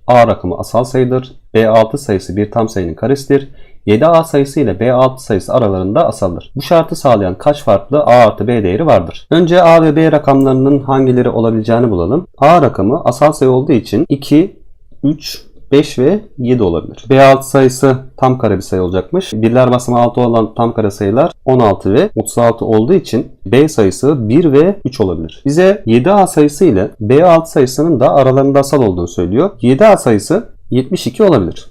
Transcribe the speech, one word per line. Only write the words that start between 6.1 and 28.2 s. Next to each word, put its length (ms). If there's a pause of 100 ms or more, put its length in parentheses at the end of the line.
Bu 60
şartı 340
sağlayan 420
kaç 260
farklı 360
A 260
artı 220
B 160
değeri 220
vardır? 460
Önce 320
A 200
ve 120
B 160
rakamlarının 680
hangileri 500
olabileceğini 640
bulalım. 360 (100)
A 240
rakamı 440
asal 260
sayı 200
olduğu 200
için 380
iki, 520 (420)
üç, 480 (200)
beş 280
ve 200 (180)
yedi 260
olabilir. 460
B 140
altı 260
sayısı 480 (200)
tam 200
kare 180
bir 60
sayı 220
olacakmış. 500
Birler 380
basamağı 300
altı 200
olan 340
tam 180
kare 180
sayılar 400 (140)
on 140
altı 340
ve 220
otuz 220
altı 280
olduğu 280
için 380 (140)
B 220
sayısı 600
bir 220
ve 340
üç 160
olabilir. 440
Bize 400
yedi 260
A 160
sayısı 380
ile 340
B 260
altı 260
sayısının 480
da 140
aralarında 460